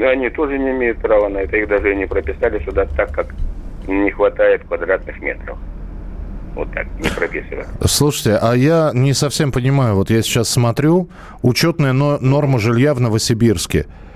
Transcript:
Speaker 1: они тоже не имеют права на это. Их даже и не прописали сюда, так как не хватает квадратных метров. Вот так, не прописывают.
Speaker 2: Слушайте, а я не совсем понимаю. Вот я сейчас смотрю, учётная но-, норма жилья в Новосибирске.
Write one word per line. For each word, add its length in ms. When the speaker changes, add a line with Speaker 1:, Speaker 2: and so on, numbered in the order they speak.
Speaker 1:
они 280
тоже 280
не 120
имеют 280
права 300
на 100
это. 200
Их 100
даже 240
и 40
не 100
прописали 580
сюда, 220
так 160
как 140
не 240
хватает 540
квадратных 560
метров. 380
Вот 180
так, 140
не 100
прописывают. 580
Speaker 2:
Слушайте, 560
а 140
я 400
не 200
совсем 380
понимаю. 420
Вот 160
я 120
сейчас 260
смотрю, 600
учётная 500
но-, 280
норма 380
жилья 360
в 60
Новосибирске. 840